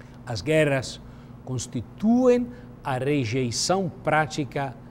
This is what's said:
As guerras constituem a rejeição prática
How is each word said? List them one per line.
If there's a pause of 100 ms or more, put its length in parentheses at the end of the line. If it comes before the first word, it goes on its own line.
(260)
As
guerras (420)
constituem (340)
a
rejeição (100)
prática (180)